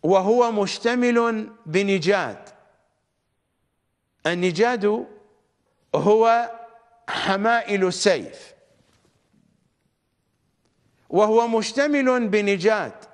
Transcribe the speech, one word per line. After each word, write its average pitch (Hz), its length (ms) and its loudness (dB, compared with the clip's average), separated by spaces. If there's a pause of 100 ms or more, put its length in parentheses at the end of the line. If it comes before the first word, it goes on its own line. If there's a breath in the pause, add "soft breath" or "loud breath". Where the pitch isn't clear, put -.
وهو 208 500 2
مشتمل 233 960 -2 (160)
بنجاد. 180 800 -2 (1800)
النجاد 196 800 -2 (880)
هو 226 560 2 (580)
حمائل 202 800 -2
السيف، 175 680 -4 (2500)
وهو 220 400 4
مشتمل 254 800 0
بنجاد 202 640 0 (220)